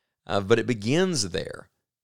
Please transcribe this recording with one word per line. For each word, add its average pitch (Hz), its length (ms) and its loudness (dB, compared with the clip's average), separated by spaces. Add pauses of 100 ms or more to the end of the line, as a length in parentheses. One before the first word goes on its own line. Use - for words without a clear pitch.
(260)
uh, 101 140 0
but 104 180 4
it 107 80 -2
begins 123 640 0
there. - 380 -8 (360)